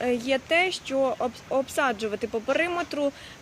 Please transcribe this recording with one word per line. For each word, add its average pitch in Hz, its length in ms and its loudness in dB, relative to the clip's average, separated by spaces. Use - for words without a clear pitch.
е, 247 140 2
є 247 240 2
те, 349 340 2
що 269 460 0
об-, 240 140 0
обсаджувати 233 760 0
по 226 140 -2
периметру, 294 720 0